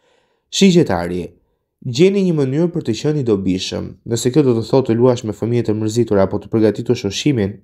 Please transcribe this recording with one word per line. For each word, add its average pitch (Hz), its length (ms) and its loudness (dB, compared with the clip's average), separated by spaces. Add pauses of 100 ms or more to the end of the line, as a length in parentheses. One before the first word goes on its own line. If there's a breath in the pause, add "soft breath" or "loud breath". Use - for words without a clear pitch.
(520)
Shigjetari, 95 720 2 (600)
gjeni 185 440 2
një 170 80 0
mënyrë 147 380 0
për 156 140 -6
të 113 120 -2
qenë 151 240 -2
i 117 40 -6
dobishëm. 95 640 -2 (220)
Nëse 117 220 -2
kjo 156 100 4
do 123 140 2
të 113 100 -4
thotë 131 240 2
të 117 80 0
luash 123 240 2
me 104 120 -6
fëmijë 113 340 -2
të 107 100 0
mërzitur 110 400 0
apo 95 200 0
të - 120 -18
përgatitush 113 560 0
ushqimin, 104 560 -2